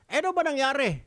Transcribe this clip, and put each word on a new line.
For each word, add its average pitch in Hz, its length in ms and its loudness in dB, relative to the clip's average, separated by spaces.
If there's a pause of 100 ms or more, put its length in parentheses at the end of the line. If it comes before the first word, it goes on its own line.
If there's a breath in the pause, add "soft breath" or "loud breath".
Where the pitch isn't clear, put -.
Eh, 277 160 0
ano 370 80 0
ba 349 160 0
nangyari? 269 600 0